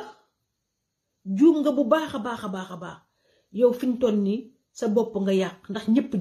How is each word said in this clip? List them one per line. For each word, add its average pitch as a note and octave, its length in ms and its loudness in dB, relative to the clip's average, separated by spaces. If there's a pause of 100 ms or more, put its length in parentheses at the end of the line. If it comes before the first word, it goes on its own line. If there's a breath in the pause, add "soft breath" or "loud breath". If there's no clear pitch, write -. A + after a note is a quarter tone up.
(1200)
Juum C#4+ 360 4
nga C#4+ 120 2
bu C4+ 120 0
baax D4+ 300 0
a C4+ 40 -6
baax A#3 260 -8
a G#3+ 40 -8
baax F#3 220 -8
a F3+ 60 -12
baax. E3+ 220 -14 (540)
Yow A#3 200 4
fi B3 140 -6
ñu A#3+ 120 -2
toll A3 240 2
nii G3+ 300 -4 (200)
sa - 160 -4
bopp A3 280 0
nga G3 180 0
yàq, F#3+ 360 -2
ndax G#3 180 -6
ñépp A#3 320 2